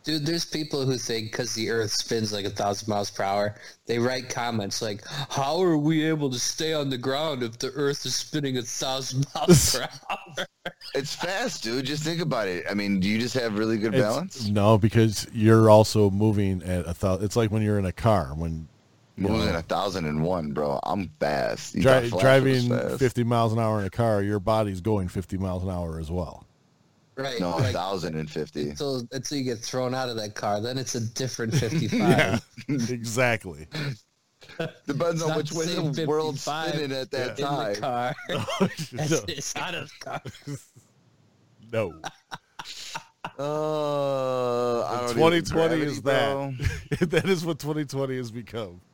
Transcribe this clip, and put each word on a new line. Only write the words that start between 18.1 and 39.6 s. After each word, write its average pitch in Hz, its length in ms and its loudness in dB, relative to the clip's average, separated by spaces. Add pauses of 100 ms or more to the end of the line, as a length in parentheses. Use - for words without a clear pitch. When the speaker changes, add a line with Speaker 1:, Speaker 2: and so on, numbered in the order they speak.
Speaker 2:
When, 80 360 -4 (480)
you 92 100 -2
Speaker 3:
Moving 107 200 2
Speaker 2:
know. - 20 2
Speaker 3:
at 90 60 0
a 82 80 -2
thousand 90 420 -2
and 76 180 0
one, 82 300 0
bro. 73 300 0
I'm 90 260 -2 (100)
fast. 69 560 -2
You 85 60 2
Speaker 2:
Dri-, 131 100 8
Speaker 3:
got 131 140 6
flashes 95 160 -2
Speaker 2:
driving 131 480 6
Speaker 3:
fast. 123 300 0
Speaker 2:
fifty 120 260 2
miles 117 260 2
an 113 80 0
hour 107 220 2
in 98 40 -2
a 95 40 -2
car, 110 340 2
your 104 160 0
body's 104 400 0
going 95 300 0
fifty 95 280 -6
miles 92 260 -2
an 95 60 -2
hour 85 300 -4
as 80 100 -8
well. 85 360 -6 (680)
Speaker 1:
Right. 135 240 -6
Speaker 3:
No, 87 180 0
Speaker 1:
Like, 101 140 2
Speaker 3:
a - 20 -4
thousand 87 420 -4
and 78 140 -6
fifty. 76 400 -6
Speaker 1:
until, 139 320 -6 (100)
until 139 280 -6
you 135 40 -4
get 120 140 -4
thrown 127 380 -4
out 131 120 -4
of 117 100 -6
that 104 180 -8
car, 104 260 -2
then 127 160 -4
it's 127 160 -6
a 127 80 -4
different 117 520 -4
Speaker 2:
<laughs> - 20 -2
Speaker 1:
fifty-five. 123 440 0
Speaker 2:
Yeah, 143 380 4 (520)
exactly. 113 760 -2 (1160)
Speaker 3:
Depends 170 300 0
Speaker 1:
It's 160 80 -2
Speaker 3:
on 156 60 0
Speaker 1:
not 156 80 0
Speaker 3:
which 151 120 -2
Speaker 1:
the 160 80 -6
Speaker 3:
way 165 80 -2
Speaker 1:
same 160 280 -2
Speaker 3:
the 160 120 -2
world's 151 400 0
Speaker 1:
fifty-five 160 300 -4
Speaker 3:
spinning 147 220 -4
at 131 140 -8
that 127 280 -4
Speaker 1:
in 139 60 -2
Speaker 3:
time. 123 280 -2
Speaker 1:
the 101 80 -4
car 123 400 -2
Speaker 2:
<laughs> - 140 -12
Oh, 202 340 -2 (300)
Speaker 1:
as 151 120 -2
Speaker 2:
no. 156 60 2 (100)
Speaker 1:
it 147 120 -8
is - 160 -8
out 151 180 -6